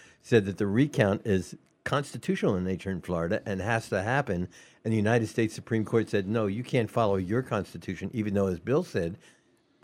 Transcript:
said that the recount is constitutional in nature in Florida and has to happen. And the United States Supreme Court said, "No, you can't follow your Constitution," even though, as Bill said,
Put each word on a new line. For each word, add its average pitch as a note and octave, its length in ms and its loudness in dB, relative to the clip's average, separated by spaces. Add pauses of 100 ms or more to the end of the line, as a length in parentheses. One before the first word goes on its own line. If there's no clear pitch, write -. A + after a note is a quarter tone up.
(220)
said A2 220 4
that G2 140 -4
the G#2 100 2
recount G#2+ 580 4
is F#2+ 300 0 (260)
constitutional C#3 760 -2
in F#2 80 -2
nature F#2 260 -2
in F2+ 100 -4
Florida F2 460 -2
and G2 140 -4
has A2+ 280 -2
to F#2+ 140 0
happen. G#2+ 460 -2 (360)
And A2+ 80 0
the A2+ 40 4
United A2 320 4
States A2 260 0
Supreme A2 300 -2
Court A2+ 260 0
said, G2+ 180 0
"No, A2 180 0
you G#2 180 -4
can't A#2 260 0
follow G#2+ 260 2
your G2 260 0
Constitution," F#2+ 680 -6
even G#2+ 220 -2
though, G2 140 2
as F2+ 100 -2
Bill B2 240 0
said, E2+ 340 -4 (680)